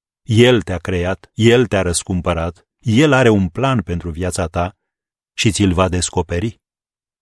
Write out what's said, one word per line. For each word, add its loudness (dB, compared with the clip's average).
El 4
te-a -8
creat, -6
El 4
te-a -2
răscumpărat, -4
El 2
are 4
un 4
plan -4
pentru -8
viața -6
ta -6
și 0
ți-l 2
va 2
descoperi. -4